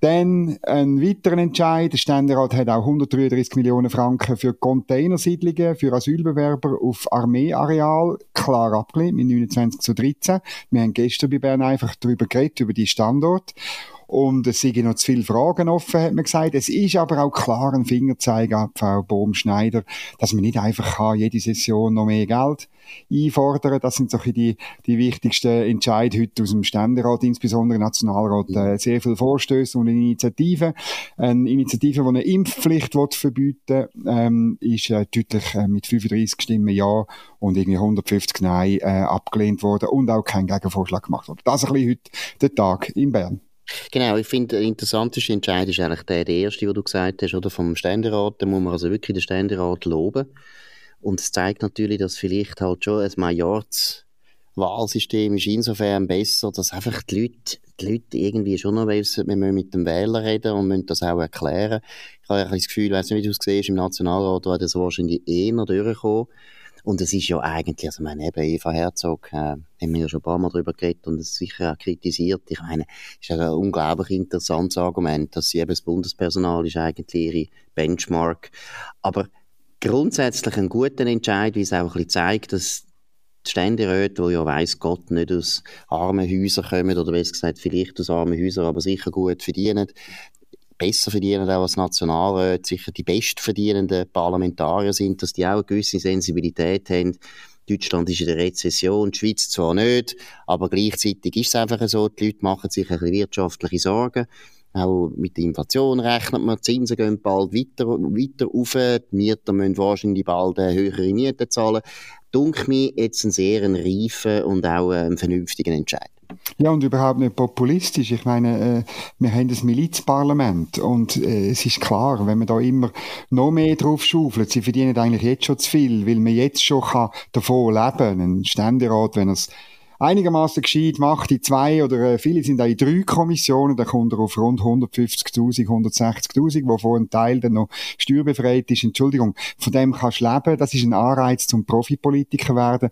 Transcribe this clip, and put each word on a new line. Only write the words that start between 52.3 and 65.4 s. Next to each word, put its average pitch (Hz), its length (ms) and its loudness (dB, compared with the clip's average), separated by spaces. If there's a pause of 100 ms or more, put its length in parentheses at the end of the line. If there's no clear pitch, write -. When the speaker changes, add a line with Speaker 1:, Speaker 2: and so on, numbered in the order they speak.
Speaker 2:
halt 90 240 -2
schon 107 160 0
ein 101 160 -2
Majorzwahlsystem 101 2250 -4
ist 98 140 -2
insofern 104 580 0
besser, 98 460 -2
dass - 220 -6
einfach - 280 -6
die 95 200 -4
Leute, - 360 -8 (220)
die 95 80 -8
Leute 113 320 -6
irgendwie 98 400 -2
schon 101 160 -2
noch 110 100 0
wissen, 104 420 -2
wir 101 80 0
müssen 98 200 2
mit 95 180 -4
dem 87 140 -2
Wähler 104 360 0
reden 110 280 -2
und 98 160 -2
müssen 95 180 -2
das - 160 -6
auch 87 180 0
erklären. 87 640 -2 (400)
Ich - 80 -10
habe 101 120 2
ein 92 100 -4
bisschen 95 80 -2
das - 80 -4
Gefühl, 104 180 -2
ich 98 60 0
weiss 95 180 -2
nicht, 107 80 0
wie 101 60 -2
du 104 80 -2
es 98 100 -8
siehst, 98 280 0
im 95 60 0
Nationalrat 92 720 -2
wäre 90 140 0
das 90 160 -4
wahrscheinlich 87 520 -2
eher 104 380 -2